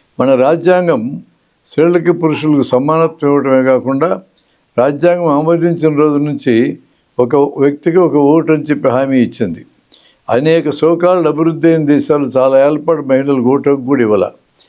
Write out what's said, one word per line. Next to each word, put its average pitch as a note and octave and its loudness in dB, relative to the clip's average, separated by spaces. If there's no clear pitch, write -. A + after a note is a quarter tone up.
మన C3 2
రాజ్యాంగం D#3+ 0
స్త్రీలకి E3+ 0
పురుషులకు D#3 -2
సమానత్వం D3+ -2
ఇవ్వడమే C3+ 0
కాకుండా, C3+ -2
రాజ్యాంగం D#3+ 0
ఆమోదించిన D#3+ 0
రోజు D3 2
నుంచి C#3 -2
ఒక B2 0
వ్యక్తికి C#3+ 0
ఒక E3 2
ఓటు D3+ 2
అని D3+ -2
చెప్పి C3+ -2
హామీ C3+ 0
ఇచ్చింది. G#2 -4
అనేక D#3 0
so D3 -2
called E3+ 0
అభివృద్ధి D#3 0
అయిన D#3+ 2
దేశాలు C#3+ 0
చాలా C3+ 2
ఏళ్ళ D3+ 0
పాటు D#3 -2
మహిళలకు C3+ 0
ఓటు C3+ 0
హక్కు C#3 -2
కూడా C3 0
ఇవ్వాల. G#2 0